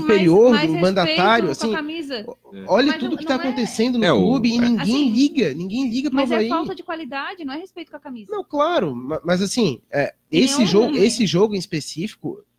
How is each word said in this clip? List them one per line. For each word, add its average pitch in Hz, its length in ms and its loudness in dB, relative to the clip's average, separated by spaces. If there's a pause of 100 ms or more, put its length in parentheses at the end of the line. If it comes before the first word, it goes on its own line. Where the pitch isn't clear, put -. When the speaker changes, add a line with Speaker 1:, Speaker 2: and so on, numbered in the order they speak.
Speaker 1:
superior, 202 500 6
Speaker 2:
mais, - 180 2
mais - 40 0
Speaker 1:
do 165 80 0
mandatário, 196 680 2
Speaker 2:
respeito 214 240 -4
com 330 60 -2
a 311 40 -2
Speaker 1:
assim, 294 60 -8
Speaker 2:
camisa. 285 400 -10
Speaker 1:
o-, - 100 -16 (300)
olha 269 240 4
Speaker 2:
Mas 320 80 -4
Speaker 1:
tudo - 120 -4
Speaker 2:
não, 311 60 -4
Speaker 1:
que - 80 -10
tá 262 120 -2
Speaker 2:
não - 60 -6
é 269 40 -4
Speaker 1:
acontecendo 247 500 -2
no 226 80 2
Speaker 3:
É, 170 60 4
o 123 80 4
Speaker 1:
clube 233 320 2
e 233 60 0
Speaker 3:
é. 240 40 2
Speaker 1:
ninguém 240 200 2
Speaker 2:
Assim, 262 300 0
Speaker 1:
liga, 254 420 2
ninguém 196 360 -4
liga 262 200 -4
pro 247 80 -4
Speaker 2:
mas 262 140 0
é 233 40 0
Speaker 1:
Avaí. 226 140 0
Speaker 2:
falta 330 260 -4
de 349 80 -18
qualidade, 320 600 -10
não 262 80 -8
é 302 40 -10
respeito 349 340 -16
com 302 60 -18
a - 20 -16
camisa. 247 320 -16
Speaker 1:
Não, 415 120 -6
claro, 294 520 -2
ma-, 131 280 -8
mas 180 180 0
assim, 190 480 -2
é, 139 240 -2 (180)
Speaker 2:
Em 160 120 4
Speaker 1:
esse 277 140 2
Speaker 2:
nenhum 226 100 4
Speaker 1:
jogo, 208 200 4
Speaker 2:
momento. 262 160 2
Speaker 1:
esse 240 220 2
jogo 196 300 2
em - 20 -2
específico, - 880 -8 (160)